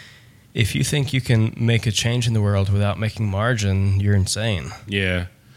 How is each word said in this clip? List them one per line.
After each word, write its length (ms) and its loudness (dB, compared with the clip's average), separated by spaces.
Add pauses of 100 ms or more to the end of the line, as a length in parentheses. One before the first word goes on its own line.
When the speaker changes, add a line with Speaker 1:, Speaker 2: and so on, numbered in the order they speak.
(540)
Speaker 1:
if 220 0
you 100 0
think 260 -2
you 80 0
can 380 0
make 280 2
a 60 0
change 340 -2
in 80 0
the 80 0
world 280 2
without 280 0
making 320 -4
margin, 720 0
you're 160 4
insane. 560 0 (160)
Speaker 2:
Yeah. 380 0 (320)